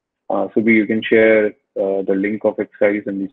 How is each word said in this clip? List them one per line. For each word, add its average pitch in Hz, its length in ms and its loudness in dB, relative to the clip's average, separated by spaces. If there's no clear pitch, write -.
Uh, 101 260 -4
Surbi, 110 200 2
you 107 100 2
can 110 180 -4
share, 110 440 4
uh, 98 240 -2
the 98 120 -2
link 104 300 -4
of 107 140 -2
exercise 104 480 -2
in 98 120 -8
the 95 140 -6